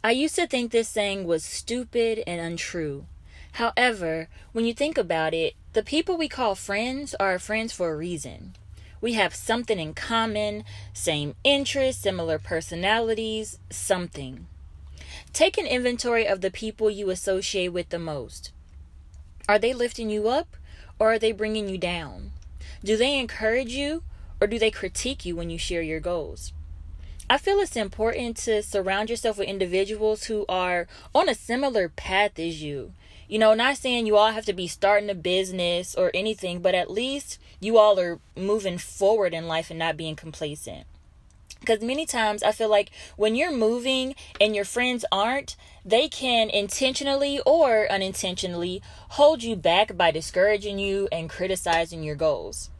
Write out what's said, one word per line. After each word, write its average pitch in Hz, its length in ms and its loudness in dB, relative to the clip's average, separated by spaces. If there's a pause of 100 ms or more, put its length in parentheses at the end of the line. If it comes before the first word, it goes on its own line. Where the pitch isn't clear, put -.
I 220 80 4
used 269 240 2
to 349 140 2
think 240 240 -2
this 226 160 2
saying 196 340 -2
was 170 220 0
stupid 233 800 -2
and 175 140 -4
untrue. 165 680 -6 (460)
However, 208 760 0 (240)
when 226 140 0
you 233 100 0
think 294 240 0
about 160 360 0
it, 165 200 0 (180)
the 220 120 2
people 330 320 0
we 320 100 0
call 226 300 -2
friends 254 640 -4
are 196 100 4
our 185 80 0
friends 220 340 -4
for 170 200 -2
a 151 40 -4
reason. 151 600 -8 (440)
We 240 120 0
have 196 240 2
something 233 420 0
in 156 160 -6
common, 214 680 -2 (280)
same 147 520 -2
interests, 269 580 2
similar 170 380 0
personalities, 220 1200 -2 (100)
something. 143 760 -4 (840)
Take 381 260 4
an - 100 -2
inventory 247 580 0
of 190 140 0
the 190 100 0
people 220 400 0
you 202 200 -4
associate 190 580 -2
with 175 220 -4
the 170 100 -4
most. 151 500 -8 (1000)
Are 208 120 6
they 233 120 2
lifting 240 380 -2
you 214 160 0
up, 277 300 0 (420)
or 220 140 6
are 220 80 2
they 220 100 4
bringing 214 380 -2
you 190 100 -4
down? 165 540 -6 (500)
Do 214 140 2
they 269 200 4
encourage 240 580 0
you, 285 280 -2 (380)
or 208 80 4
do 226 100 -2
they 214 140 4
critique - 520 -6
you 175 120 -4
when 170 140 -6
you 165 60 -8
share 170 260 -2
your 160 180 -4
goals? 170 520 -6 (760)
I 269 80 6
feel 403 220 2
it's - 160 -2
important 226 640 -2
to 220 220 2
surround 202 480 0
yourself 226 300 0
with 196 80 0
individuals 196 800 0
who 214 240 -2
are 180 400 0 (260)
on 339 140 6
a 247 80 2
similar 233 520 0
path 196 520 0
as 165 200 -4
you. 143 320 -8 (360)
You 214 100 -2
know, 220 160 10
not 254 220 2
saying 240 280 0
you 214 120 4
all 214 160 8
have 214 140 -6
to 208 60 -2
be 180 140 -4
starting 202 420 2
a 196 60 -2
business 180 800 0
or 180 180 4
anything, 190 460 -2
but 185 160 4
at 180 160 2
least 262 480 -4 (220)
you 220 180 6
all 208 220 8
are 170 180 0 (160)
moving 190 440 -2
forward 196 540 2
in 165 140 -6
life 160 240 -2
and 165 80 -8
not 160 180 0
being 156 200 -8
complacent. 151 720 -10 (760)
'Cause 220 160 2
many 262 240 -2
times 214 380 0
I - 80 4
feel 220 180 0
like 208 220 4 (240)
when 220 220 2
you're 330 160 2
moving 262 640 0 (240)
and 214 160 4
your 202 80 0
friends 247 480 -2
aren't, 240 420 0 (300)
they 233 240 4
can 233 420 0
intentionally 277 960 0
or 254 420 6
unintentionally 185 920 -4 (280)
hold 294 340 6
you 226 100 -2
back 180 420 4
by 170 140 6
discouraging 196 720 0
you 196 320 0
and 165 180 -6
criticizing 170 720 -2
your 151 140 -6
goals. 139 640 -2